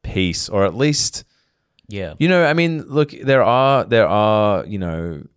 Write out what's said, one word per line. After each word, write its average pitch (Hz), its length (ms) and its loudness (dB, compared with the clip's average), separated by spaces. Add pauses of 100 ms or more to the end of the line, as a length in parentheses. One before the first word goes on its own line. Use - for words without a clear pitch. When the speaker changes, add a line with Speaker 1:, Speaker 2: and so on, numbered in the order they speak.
Speaker 1:
peace, 90 460 -4
or 98 160 0
at 87 100 -2
least, 143 500 -2 (640)
Speaker 2:
Yeah. 92 300 -8
Speaker 1:
you 156 100 0
know, 175 160 4
I 147 80 2
mean, 165 340 -2
look, 143 240 0
there 131 320 0
are, 127 420 2
there 113 220 4
are, 104 600 2
you 101 120 -8
know 82 460 -6 (120)